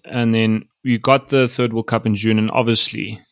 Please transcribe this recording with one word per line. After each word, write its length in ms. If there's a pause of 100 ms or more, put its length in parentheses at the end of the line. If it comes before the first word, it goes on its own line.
And 300
then 300 (180)
you 160
got 300
the 200
third 240
World 140
Cup 200
in 100
June, 240
and 100
obviously 680 (120)